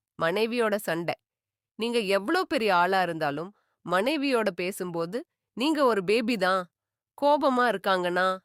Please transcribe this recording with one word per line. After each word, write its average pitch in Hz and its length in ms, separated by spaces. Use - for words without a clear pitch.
மனைவியோட 214 540
சண்டை. 165 380
நீங்க 233 240
எவ்ளோ 202 420
பெரிய 220 360
ஆளா 185 260
இருந்தாலும், 160 520
மனைவியோட 247 600
பேசும்போது, 180 720
நீங்க 294 320
ஒரு 208 200
பேபி 220 320
தான். 185 340
கோபமா 285 460
இருக்காங்கன்னா, 185 760